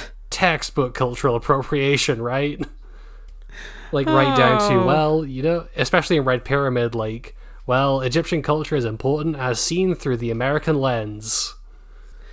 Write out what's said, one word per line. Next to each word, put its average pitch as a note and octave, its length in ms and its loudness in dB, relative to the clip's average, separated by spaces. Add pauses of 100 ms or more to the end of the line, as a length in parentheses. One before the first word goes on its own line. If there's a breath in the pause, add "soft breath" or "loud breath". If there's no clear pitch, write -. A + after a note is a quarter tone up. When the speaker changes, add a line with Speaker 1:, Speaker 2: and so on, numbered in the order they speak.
(300 loud breath)
Speaker 1:
textbook D3 640 0
cultural B2 420 0
appropriation, C#3 840 2
right? C3+ 500 -2
<laughs> - 0 - (1200 loud breath)
Like, C#3 140 2
right C#4 280 4
down - 240 6 (100)
to, - 120 6
Speaker 2:
Oh. - 40 4
Speaker 1:
well, D#3 400 4
you C3 160 -6
know, E3 260 0 (100)
especially E3 400 2
in C3+ 80 2
Red B2+ 180 2
Pyramid, B2+ 500 0
like, A2+ 440 -6 (280 soft breath)
well, C3+ 360 2
Egyptian D3 400 0
culture D3+ 340 0
is C3 80 2
important C#3 540 0
as B2+ 240 -2
seen F3+ 340 2
through B2+ 220 -2
the A#2 120 -2
American C#3 520 0
lens. A2 760 -2 (760 soft breath)